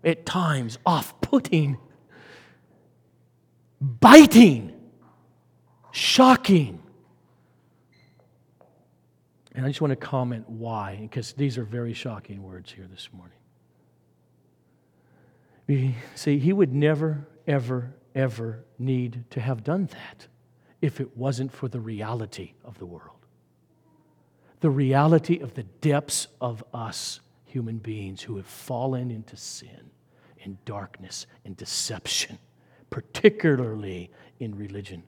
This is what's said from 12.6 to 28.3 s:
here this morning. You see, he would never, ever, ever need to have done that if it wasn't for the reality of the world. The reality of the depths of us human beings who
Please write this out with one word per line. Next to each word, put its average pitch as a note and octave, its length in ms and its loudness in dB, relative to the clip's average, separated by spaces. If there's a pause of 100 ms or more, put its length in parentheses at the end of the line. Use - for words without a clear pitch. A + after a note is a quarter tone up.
here F#2 180 -20
this F#2 240 -20
morning. F2 220 -20 (2250)
You C3+ 260 0 (220)
see, C#3+ 240 -2
he D3+ 120 0
would F3+ 220 2
never, D3 540 0 (180)
ever, B2+ 480 -4 (220)
ever A#2 480 -6 (160)
need B2 520 -4
to - 80 -8
have A#2 240 -6
done F3 280 -4
that - 360 -20 (540)
if D3 180 -4
it - 160 -10
wasn't C3 360 -6
for - 160 -12
the A#2+ 120 -8
reality A2 720 -10 (120)
of A2 140 -20
the F2+ 60 -16
world. E2+ 320 -20 (1400)
The D#3+ 80 2
reality D3 680 2
of B2+ 140 -14
the A#2+ 100 -12
depths C#3+ 640 -4 (140)
of A#2 220 -8 (100)
us A#2 460 -12 (260)
human A2+ 320 -8
beings G2+ 440 -12
who A2 160 -12